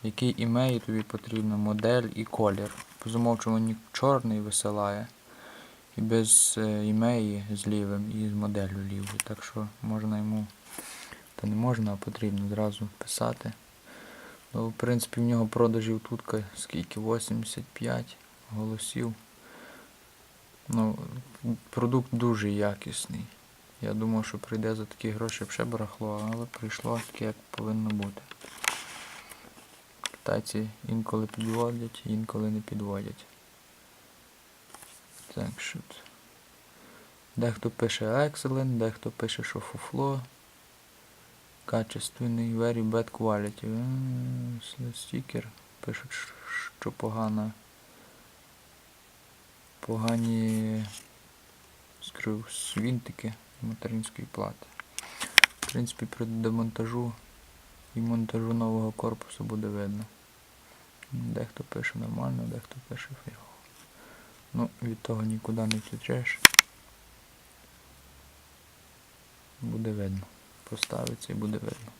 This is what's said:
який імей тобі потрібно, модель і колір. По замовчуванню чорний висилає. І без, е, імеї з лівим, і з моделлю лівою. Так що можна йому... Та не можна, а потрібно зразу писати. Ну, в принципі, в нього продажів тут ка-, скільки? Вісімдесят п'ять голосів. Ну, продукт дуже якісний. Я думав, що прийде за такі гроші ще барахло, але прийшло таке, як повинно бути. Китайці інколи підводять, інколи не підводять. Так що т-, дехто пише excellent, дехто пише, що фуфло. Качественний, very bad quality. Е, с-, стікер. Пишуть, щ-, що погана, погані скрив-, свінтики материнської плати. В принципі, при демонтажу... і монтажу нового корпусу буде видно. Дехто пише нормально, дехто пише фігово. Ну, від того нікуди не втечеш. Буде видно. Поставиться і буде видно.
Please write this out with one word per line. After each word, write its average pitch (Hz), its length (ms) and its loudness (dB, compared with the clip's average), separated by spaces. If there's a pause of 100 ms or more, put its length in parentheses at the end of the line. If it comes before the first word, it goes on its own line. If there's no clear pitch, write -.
який 113 380 2
імей 120 380 4
тобі 110 240 0
потрібно, 107 540 0
модель 107 580 4
і 110 100 -2
колір. 104 480 2 (240)
По - 120 -6
замовчуванню 113 640 4 (160)
чорний 123 480 4
висилає. 104 680 0 (920)
І 117 40 0
без, 110 560 6
е, 107 280 2
імеї 107 680 4
з 104 160 -2
лівим, 104 440 0
і 107 180 0
з 104 40 0
моделлю 101 460 0 (100)
лівою. 98 340 -4
Так - 200 -6
що 107 240 -6 (140)
можна 110 360 0
йому... 107 300 0 (880)
Та - 120 -4
не 104 80 2
можна, 110 380 4
а - 20 -2
потрібно 101 540 -2
зразу 104 380 0 (100)
писати. - 560 -2 (1000)
Ну, 113 140 0
в 113 60 -4
принципі, 120 480 2
в - 20 6
нього 117 240 6
продажів 113 640 4
тут 117 120 -2
ка-, 107 220 -2 (140)
скільки? - 420 -4
Вісімдесят 113 640 0 (100)
п'ять 123 440 -2 (320)
голосів. 110 640 -4 (1500)
Ну, 110 300 4 (720)
продукт 127 420 4
дуже 113 400 4
якісний. 104 760 -2 (560)
Я 107 120 -2
думав, 110 320 2
що - 120 -6
прийде 110 380 0
за 107 100 -4
такі - 240 -4
гроші 110 400 -4
ще - 140 -2
барахло, 107 680 -4
але 117 120 -6
прийшло 113 560 -4 (100)
таке, - 140 -6
як 107 100 -4 (160)
повинно 110 380 0
бути. 101 320 -2 (1800)
Китайці - 680 -2 (220)
інколи 110 380 0
підводять, 117 760 -2
інколи 107 440 0
не 107 120 0
підводять. 101 640 -6 (2000)
Так - 240 -2
що - 220 -6
т-, - 160 -16 (1400)
дехто 117 340 2
пише - 360 0
excellent, 131 720 2
дехто 113 340 0
пише, - 320 -4
що - 160 -4
фуфло. 135 640 -2 (1400)
Качественний, 117 880 0
very 117 340 2
bad 113 220 2
quality. 104 540 0
Е, 123 960 -2
с-, - 380 -8
стікер. 127 480 -6 (320)
Пишуть, - 320 -8
щ-, - 680 -8
що - 120 -4
погана, 110 600 0 (2250)
погані 110 1080 2 (1160)
скрив-, - 500 -4
свінтики 117 840 -2 (280)
материнської 113 720 -4
плати. - 340 -4 (920)
В - 120 -4
принципі, 120 340 -2
при - 200 -4
демонтажу... 113 880 0 (840)
і 117 40 0
монтажу 113 540 2
нового 110 380 2
корпусу - 520 -4
буде 107 240 -2
видно. 104 380 -2 (1080)
Дехто 117 520 -4
пише - 320 -4
нормально, 65 500 -2
дехто 58 300 -6 (120)
пише - 220 -10 (160)
фігово. - 200 -14 (1080)
Ну, 117 160 0 (120)
від 113 200 -4
того 110 220 -2
нікуди 110 380 0
не 110 140 2
втечеш. - 640 -2 (3250)
Буде 113 300 -2
видно. 98 300 0 (420)
Поставиться 117 720 -2
і - 20 -2
буде 107 220 0
видно. 110 420 -6